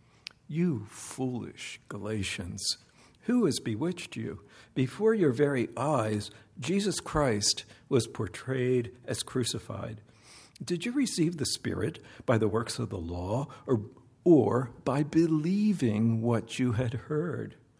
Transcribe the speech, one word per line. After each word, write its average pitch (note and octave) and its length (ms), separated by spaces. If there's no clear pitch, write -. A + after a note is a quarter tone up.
"You D3 420
foolish - 1000
Galatians, G2+ 920
who A#3+ 240
has C#3 140
bewitched C3+ 560
you? A2 240
Before G3 400
your E3 180
very C#3 440
eyes, A2 540
Jesus F#3+ 420
Christ B2 640
was B2 180
portrayed B2 840
as - 180
crucified. A2 800
Did E3+ 220
you A#3+ 80
receive F3+ 440
the C3+ 100
Spirit - 560
by A#2+ 120
the A2 100
works A2+ 300
of F2+ 120
the G2+ 80
law F2+ 500
or, A2 160
or B2+ 480
by C#3 180
believing D#3 1160
what A#2 380
you B2+ 140
had B2 220
heard? C#3 600